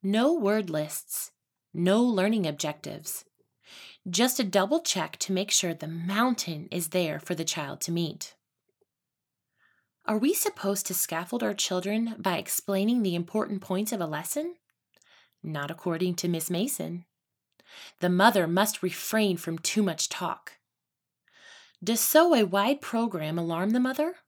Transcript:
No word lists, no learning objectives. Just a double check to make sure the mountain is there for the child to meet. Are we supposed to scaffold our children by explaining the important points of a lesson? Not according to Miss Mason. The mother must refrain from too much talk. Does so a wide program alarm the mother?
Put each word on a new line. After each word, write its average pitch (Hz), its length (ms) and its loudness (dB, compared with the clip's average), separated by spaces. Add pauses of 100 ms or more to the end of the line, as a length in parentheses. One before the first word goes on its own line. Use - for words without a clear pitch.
No 220 300 4
word 214 380 2
lists, - 600 -6 (440)
no 190 280 4
learning 214 440 2
objectives. 156 800 -8 (800)
Just 226 320 2
a 247 40 4
double 202 360 2
check - 380 -4
to - 140 -4
make 190 180 0
sure 170 240 0
the 156 120 -10
mountain 175 840 -2
is 165 180 -4
there 156 320 0
for - 140 -4
the 160 100 -4
child 147 380 -6
to 170 100 -4
meet. 170 420 -4 (1700)
Are 214 100 0
we 254 160 2
supposed 294 540 -2
to 185 80 -6
scaffold 180 480 -4
our 214 100 0
children 202 680 -2
by 180 200 0
explaining 214 640 0
the 185 120 2
important 190 460 -2
points 196 320 -2
of 214 80 -4
a 170 60 -2
lesson? 285 480 -6 (880)
Not 147 280 -6
according 175 460 -2
to 175 120 -2
Miss 165 200 -2
Mason. 175 560 -4 (960)
The 180 80 2
mother 185 380 6
must 190 360 2
refrain 196 540 0
from 165 220 -6
too - 240 0
much 175 260 0
talk. - 460 -8 (1300)
Does 220 160 0
so 330 340 8
a 226 100 6
wide 202 360 2
program 175 580 -2
alarm 170 320 0
the 240 100 4
mother? 277 360 0 (120)